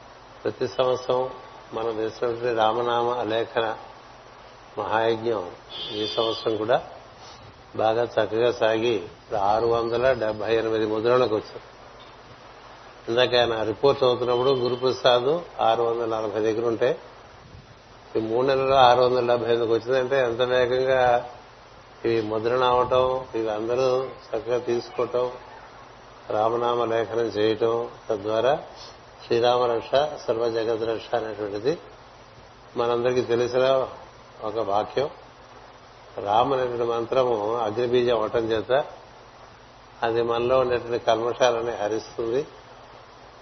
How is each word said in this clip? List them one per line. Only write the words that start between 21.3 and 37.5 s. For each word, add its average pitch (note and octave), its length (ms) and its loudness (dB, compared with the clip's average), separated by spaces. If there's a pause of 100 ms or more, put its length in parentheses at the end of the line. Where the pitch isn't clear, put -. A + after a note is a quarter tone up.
ఇవి A2+ 160 2
ముద్రణ A2 420 0
అవటం, B2+ 600 2 (100)
ఇవి A2+ 140 -2
అందరూ B2+ 560 0
చక్కగా A2+ 520 -6
తీసుకోవటం, A#2+ 760 -2 (960)
రామనామ A#2+ 560 0
లేఖనం A2+ 400 0
చేయటం, A2 640 0 (200)
తద్వారా A2 540 0 (600)
శ్రీరామ B2 380 2
రక్ష A#2 260 -2 (380)
సర్వ A#2 220 0
జగత్ A2+ 400 -2
రక్ష A2 260 -4
అనేటువంటిది G#2+ 640 -4 (1000)
మనందరికీ A#2+ 440 0
తెలిసిన B2 680 2 (560)
ఒక G#2+ 140 -6
వాక్యం. G#2+ 520 0 (1080)
రామ A2 360 2
అనేటువంటి A#2+ 300 -2
మంత్రము A#2 760 0